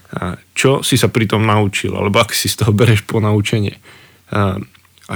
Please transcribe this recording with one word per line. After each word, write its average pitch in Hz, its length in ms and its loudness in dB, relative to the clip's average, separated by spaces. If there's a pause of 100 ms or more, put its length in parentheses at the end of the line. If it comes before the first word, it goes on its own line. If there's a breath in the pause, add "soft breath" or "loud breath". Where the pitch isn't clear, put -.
(160)
A 90 240 -8 (160)
čo 135 240 2
si - 160 -2
sa 101 160 2
pri 113 160 0
tom 107 160 0
naučil, 104 480 0
alebo 98 320 0
ak - 80 -4
si - 160 -4
z - 160 -2
toho 110 80 2
bereš 107 320 4
ponaučenie? 107 720 0 (560 loud breath)
A, 101 240 0 (560)
a - 40 -8